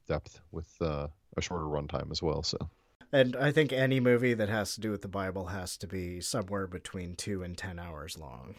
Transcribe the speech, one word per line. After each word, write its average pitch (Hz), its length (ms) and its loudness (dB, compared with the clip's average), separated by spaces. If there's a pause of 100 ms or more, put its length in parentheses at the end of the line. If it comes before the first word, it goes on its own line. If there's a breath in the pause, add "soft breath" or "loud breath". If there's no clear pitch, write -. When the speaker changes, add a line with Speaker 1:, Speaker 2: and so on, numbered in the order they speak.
Speaker 1:
depth - 340 -4 (100)
with, 80 180 -8 (120)
uh, 73 260 0 (300)
a 92 40 -2
shorter 85 240 -4
runtime 73 460 -2
as 78 100 -4
well, 76 220 2
so. - 140 -2 (560)
Speaker 2:
And 127 220 6
I 139 160 2
think 147 220 4
any 131 260 6
movie 123 340 6
that 107 160 2
has 104 260 0
to 107 60 -10
do 107 100 0
with 98 100 -2
the 98 80 -8
Bible 92 380 -2
has 92 300 -6
to 98 100 -10
be 90 340 -4
somewhere 98 460 -2
between 90 480 -8
two 95 280 -4
and 87 140 -6
ten 92 220 -8
hours 80 380 -10
long. - 420 -12